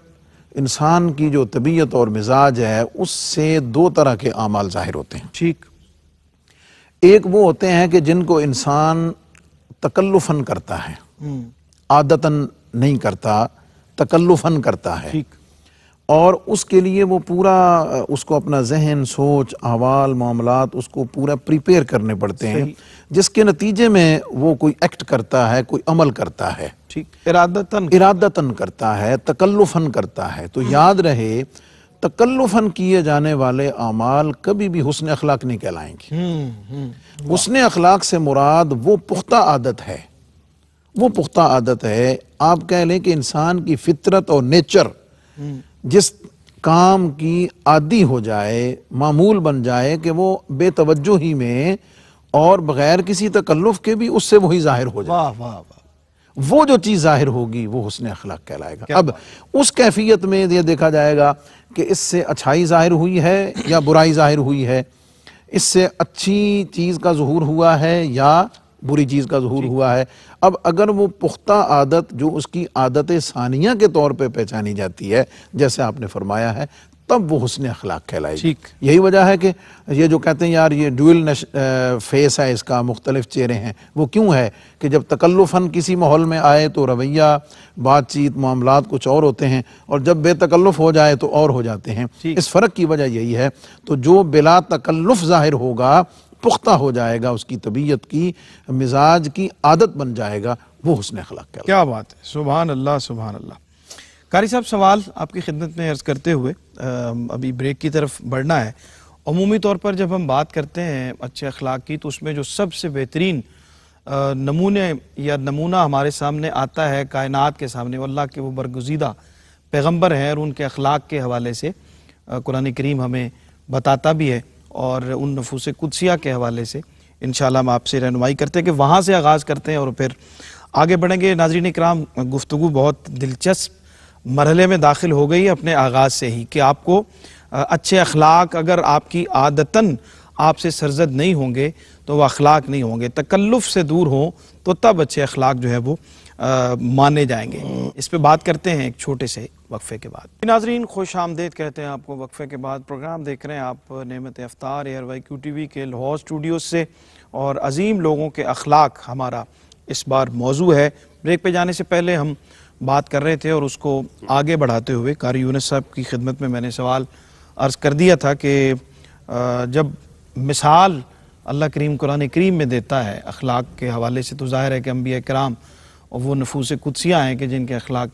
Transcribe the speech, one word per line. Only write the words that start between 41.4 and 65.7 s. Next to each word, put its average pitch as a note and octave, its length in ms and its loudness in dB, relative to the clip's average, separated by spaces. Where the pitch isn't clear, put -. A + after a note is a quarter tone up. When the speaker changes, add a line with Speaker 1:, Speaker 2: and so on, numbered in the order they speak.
Speaker 1:
आदत B2+ 420 2
है, A#2+ 360 0
आप E3 220 2
कह F3 220 0
लें E3 160 0
कि F3 120 0
इंसान D#3 460 -2
की D#3+ 180 -2
फितरत F#3 540 0
और C#3+ 120 4
नेचर D#3 440 4
Speaker 2:
हम्म। C#3+ 220 -12
Speaker 1:
जिस E3+ 240 4
काम F3+ 460 4
की E3 400 -4
आदी D#3 360 4
हो B2+ 180 2
जाए, A2 580 -4
मामूल D3+ 460 2
बन C#3+ 240 0
जाए B2+ 360 0
कि E3 120 -4
वो F#3+ 420 -2
बेतवज्जोही D#3 840 2
में C3 440 -2
और F3 260 6
बगैर D3+ 420 2
किसी G3 260 -2
तकल्लुफ F#3+ 560 2
के A3 100 0
भी A#3 140 -2
उससे - 280 4
वही F3 240 4
जाहिर B2+ 260 0
हो G#2 160 -6
जाए। E3 140 -2
Speaker 2:
वाह, D#3 140 0
वाह, A#2 200 -12
वाह। F2+ 320 -20
Speaker 1:
वो A3 260 4
जो C4+ 120 4
चीज़ G3+ 260 0
जाहिर D3 260 4
होगी, A#2 380 -4
वो A2+ 160 -6
हुस्न G#2 240 -8
अखलाक F#2 420 -12
कहलाएगा। D#2 380 -14
Speaker 2:
क्या D3+ 120 0
Speaker 1:
अब F3+ 60 6
Speaker 2:
बात। - 120 -4
Speaker 1:
उस C4+ 160 2
कैफियत G#3+ 540 4
में F#3+ 220 2
ये F3 160 2
देखा D#3+ 280 2
जाएगा D3 420 4
कि - 60 0
इससे F3 400 -2
अच्छाई D3+ 420 0
जाहिर E3+ 280 4
हुई F3 260 2
है F#3+ 360 0
या E3 120 4
बुराई D#3 320 6
जाहिर D3+ 260 4
हुई C#3 240 0
है, B2+ 240 -2
इससे F#3 340 2